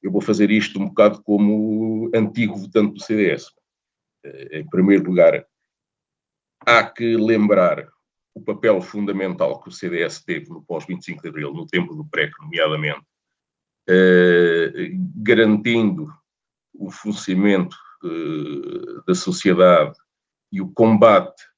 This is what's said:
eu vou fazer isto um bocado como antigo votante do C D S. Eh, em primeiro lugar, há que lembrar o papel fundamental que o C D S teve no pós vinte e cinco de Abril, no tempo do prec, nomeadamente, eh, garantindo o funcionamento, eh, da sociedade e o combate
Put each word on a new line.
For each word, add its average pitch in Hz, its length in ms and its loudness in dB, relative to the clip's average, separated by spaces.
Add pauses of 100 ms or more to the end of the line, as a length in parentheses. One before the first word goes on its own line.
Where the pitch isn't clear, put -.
eu 98 100 -6
vou 95 100 -2
fazer 104 280 0
isto 104 300 -2
um 101 80 -4
bocado 104 360 2
como 107 920 -2
antigo 107 400 -2
votante 104 380 -2
do 101 60 -18
C - 160 -6
D 101 140 2
S. - 160 -6 (800)
Eh, 69 360 -16
em 78 100 -14
primeiro 92 340 4
lugar, 85 420 2 (1200)
há 117 180 6
que 117 320 -2
lembrar 104 760 2 (460)
o 101 60 -20
papel 104 400 0
fundamental 95 800 -6
que - 80 -20
o - 20 -20
C 90 180 -10
D 85 140 -4
S - 200 -10
teve 76 260 -10
no 80 120 -20
pós 82 240 -12
vinte 90 160 -12
e - 40 -20
cinco 82 180 -16
de 85 60 -12
Abril, 73 240 -12
no 80 120 -14
tempo 82 300 -6
do 76 100 -14
prec, 76 260 -4 (100)
nomeadamente, 78 600 -4 (880)
eh, 90 1040 2 (240)
garantindo 107 1000 0 (640)
o 95 140 -16
funcionamento, 98 840 -2 (280)
eh, 76 1040 -10
da 90 80 2
sociedade 90 800 2 (560)
e 95 100 -8
o 92 60 -8
combate 107 760 4 (160)